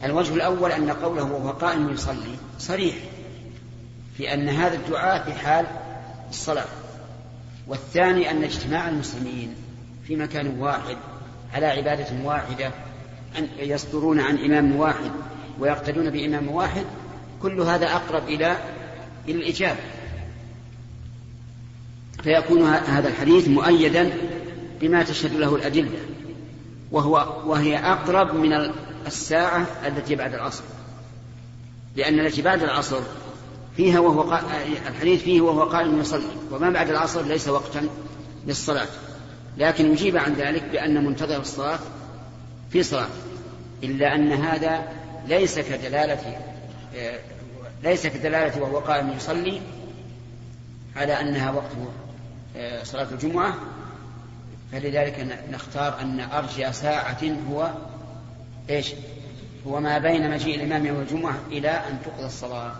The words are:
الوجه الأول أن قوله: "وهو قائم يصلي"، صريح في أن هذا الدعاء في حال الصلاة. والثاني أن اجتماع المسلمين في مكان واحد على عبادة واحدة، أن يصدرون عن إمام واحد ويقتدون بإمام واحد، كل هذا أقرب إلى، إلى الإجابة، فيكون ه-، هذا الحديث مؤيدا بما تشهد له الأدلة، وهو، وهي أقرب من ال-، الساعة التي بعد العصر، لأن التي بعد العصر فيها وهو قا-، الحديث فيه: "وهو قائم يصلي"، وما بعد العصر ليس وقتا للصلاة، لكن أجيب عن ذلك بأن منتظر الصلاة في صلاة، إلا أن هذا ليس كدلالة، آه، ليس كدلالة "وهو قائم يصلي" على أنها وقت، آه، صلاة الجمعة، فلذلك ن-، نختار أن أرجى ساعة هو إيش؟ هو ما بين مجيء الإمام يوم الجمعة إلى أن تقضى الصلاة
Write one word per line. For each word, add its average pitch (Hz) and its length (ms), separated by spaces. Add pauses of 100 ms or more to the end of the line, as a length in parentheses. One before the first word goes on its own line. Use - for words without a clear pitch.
الوجه 156 300
الأول 175 380
أن 151 180
قوله: 165 320
"وهو 135 280
قائم 160 400
يصلي"، 123 460 (220)
صريح 185 380 (1200)
في 139 180
أن 143 140
هذا 170 260
الدعاء 156 500
في 147 80
حال 160 340 (640)
الصلاة. 147 360 (1000)
والثاني 175 640
أن 156 140
اجتماع 151 440
المسلمين 123 680 (520)
في 156 100
مكان 147 440
واحد 139 360 (580)
على 147 120
عبادة 139 580
واحدة، 135 460 (680)
أن 156 100 (100)
يصدرون 147 600
عن 139 180
إمام 143 380
واحد 151 340 (480)
ويقتدون 147 520
بإمام 147 380
واحد، 185 360 (580)
كل 190 180
هذا 170 360
أقرب 160 320
إلى، 160 280 (720)
إلى 165 100
الإجابة، 170 420 (2500)
فيكون 160 400
ه-، 156 160
هذا 139 300
الحديث 160 400
مؤيدا 160 640 (680)
بما 165 220
تشهد 156 320
له 147 220
الأدلة، 151 420 (920)
وهو، 147 540
وهي 151 320
أقرب 180 560
من 156 180
ال-، 151 220 (320)
الساعة 170 600 (200)
التي 143 280
بعد 131 200
العصر، 127 300 (1300)
لأن 151 240
التي 151 220
بعد 175 200
العصر 139 380 (760)
فيها 175 240
وهو 170 360
قا-، 165 80 (440)
الحديث 156 340
فيه: 175 180
"وهو 160 220
قائم 156 380
يصلي"، 147 300 (200)
وما 147 200
بعد 165 200
العصر 156 320
ليس 147 260
وقتا 143 400 (580)
للصلاة، 139 420 (680)
لكن 156 340
أجيب 175 240
عن 147 160
ذلك 143 300
بأن 151 420
منتظر 143 360
الصلاة 143 380 (920)
في 175 120
صلاة، 131 260 (760)
إلا 139 320
أن 151 180
هذا 160 560 (400)
ليس 175 300
كدلالة، 131 800 (600)
آه، 120 220 (640)
ليس 175 240
كدلالة 151 560
"وهو 139 160
قائم 143 320
يصلي" 175 500 (1400)
على 143 240
أنها 139 300
وقت، 139 200 (840)
آه، 120 260
صلاة 135 300
الجمعة، 170 420 (1160)
فلذلك 143 480
ن-، 131 340
نختار 139 460
أن 131 200
أرجى 131 520
ساعة 147 640 (140)
هو 151 200 (1000)
إيش؟ 143 220 (720)
هو 139 140
ما 147 180
بين 156 320
مجيء 151 240
الإمام 147 320
يوم 143 140
الجمعة 143 380 (120)
إلى 147 200
أن 147 340
تقضى 135 220
الصلاة 120 540